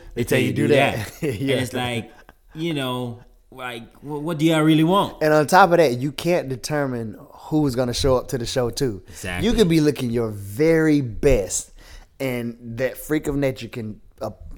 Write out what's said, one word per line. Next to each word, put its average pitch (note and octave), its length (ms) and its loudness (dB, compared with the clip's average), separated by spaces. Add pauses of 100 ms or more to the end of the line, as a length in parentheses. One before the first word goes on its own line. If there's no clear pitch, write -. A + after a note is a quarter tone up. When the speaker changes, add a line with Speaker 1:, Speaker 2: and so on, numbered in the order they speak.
(140)
Speaker 1:
they A#2+ 80 -4
Speaker 2:
They - 20 0
Speaker 1:
tell - 120 -12
Speaker 2:
tell C3 40 4
Speaker 1:
you, B2 80 0
Speaker 2:
you G2+ 40 -2
Speaker 1:
"Do - 160 0
Speaker 2:
do D3 60 6
that. B2+ 460 0
Speaker 1:
that." C3 200 -4
Speaker 2:
<laughs> - 0 -
Yeah. C3+ 160 0
Speaker 1:
And C3 60 0
it's A#2 120 -6
like, A#2+ 360 -6 (440)
you E3 180 -4
know, B2 480 -6 (300)
like, B2 500 -14
wh-, D3 220 -10
what D#3+ 160 -4
do D#3 80 2
y'all D#3+ 160 4
really D#3 220 6
want? E3+ 380 2
Speaker 2:
And D3+ 120 6
on D3+ 120 6
top F#3 260 6
of E3+ 60 4
that, B2+ 200 4
you C#3 140 -4
can't E3 360 -2
determine B2+ 680 -4 (320)
who's D3 260 0
gonna A#2+ 200 -2
show C3 220 2
up A#2+ 120 -4
to C3 100 -4
the A#2 80 -6
show B2 240 -2
too. A2 380 -4
Speaker 1:
Exactly. F2+ 400 -6
Speaker 2:
You A#3+ 60 2
could F#3 140 4
be D#3+ 120 4
looking C3+ 300 0
your A#2 200 -2
very D3 720 2
best, A#2+ 680 0 (460)
and A#2+ 380 -6 (220)
that B2+ 180 -2
freak D3+ 300 -4
of C#3+ 100 -2
nature C3 320 -2
can, G#2+ 320 -10 (220)
uh, - 80 -6 (260)